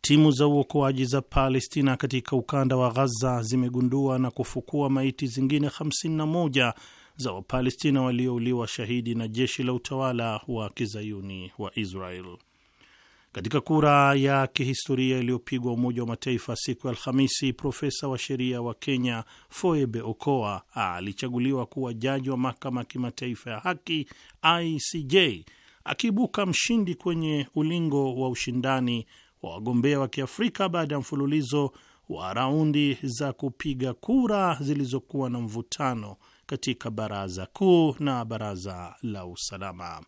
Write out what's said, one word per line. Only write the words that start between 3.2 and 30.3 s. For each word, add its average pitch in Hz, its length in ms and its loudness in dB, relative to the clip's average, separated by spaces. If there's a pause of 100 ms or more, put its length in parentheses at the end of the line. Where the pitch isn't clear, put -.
zimegundua 127 760 0
na 131 120 0
kufukua 135 600 -2
maiti 135 360 0
zingine 135 420 0
hamsini 156 480 -2
na 156 100 0
moja 143 480 2 (420)
za 123 160 -4
Wapalestina 131 720 0
waliouliwa 123 680 0
shahidi 117 460 -4
na 113 140 -2
jeshi 120 340 0
la 127 100 0
utawala 123 760 -2
wa 110 220 -4
Kizayuni 101 880 -8
wa 101 200 -6
Israel. 92 580 -8 (960)
Katika 110 280 0
kura 143 540 6
ya 135 320 4
kihistoria 127 720 0
iliyopigwa 123 540 0
Umoja 123 300 0
wa 117 60 -2
Mataifa 117 480 -2
siku - 300 -6
ya 123 60 -2
Alhamisi, 131 600 2
profesa 139 560 -4
wa 127 100 -4
sheria 127 440 -2
wa 117 120 -4
Kenya 123 500 -2 (240)
Foebe 139 520 2
Okoa 110 640 -2 (120)
alichaguliwa 120 920 -2
kuwa 127 280 -6
jaji 131 360 -2
wa 131 60 -2
Mahakama 123 440 -4
ya 117 40 -8
Kimataifa 123 680 -6
ya 107 100 -8
Haki, 165 480 -4 (340)
I 165 380 2
C - 220 -6
J, 135 420 2 (400)
akiibuka 208 640 0
mshindi 185 480 0
kwenye 156 600 -2
ulingo 151 600 2
wa 131 140 0
ushindani 123 800 0 (360)
wa - 120 -10
wagombea 123 460 2
wa 131 80 0
Kiafrika 190 600 -2